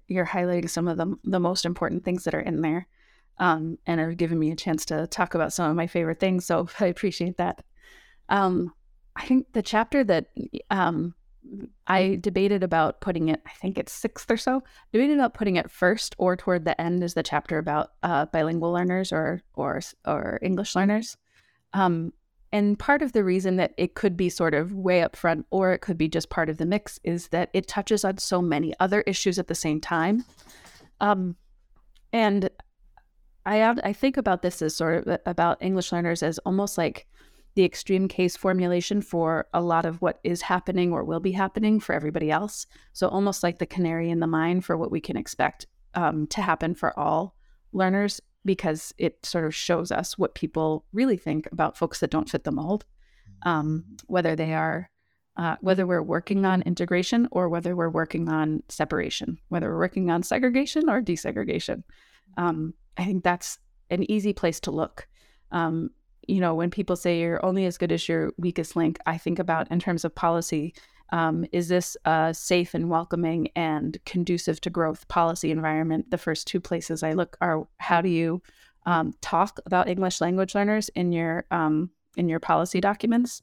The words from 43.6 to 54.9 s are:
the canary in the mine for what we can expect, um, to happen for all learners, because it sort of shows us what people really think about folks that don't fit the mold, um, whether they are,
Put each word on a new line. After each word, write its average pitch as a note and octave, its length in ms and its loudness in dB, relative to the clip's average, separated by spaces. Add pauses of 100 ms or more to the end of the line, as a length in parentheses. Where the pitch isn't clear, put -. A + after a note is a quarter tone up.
the E3 60 -2
canary E3+ 440 0
in E3+ 80 0
the E3 80 2
mine E3 340 2
for E3+ 160 -2
what E3 140 -4
we D#3 100 -2
can - 160 -6
expect, - 520 -4 (260)
um, D#3 340 0
to - 140 -4
happen E3 320 0
for - 240 -2
all D#3+ 380 -2 (360)
learners, G3 480 2 (240)
because E3+ 540 -2
it - 260 -2
sort E3 200 -2
of D#3 100 -2
shows F3 380 0
us - 260 -4
what - 160 0
people D#3 580 -2
really A3+ 240 2
think D#3 360 -4
about D#3+ 260 0
folks - 220 -2
that - 100 0
don't - 180 -2
fit - 140 -4
the D#3 80 -4
mold, F#3+ 340 -2 (640)
um, D#3 380 0 (240)
whether E3 260 2
they D#3+ 180 -2
are, D#3+ 380 -2 (460)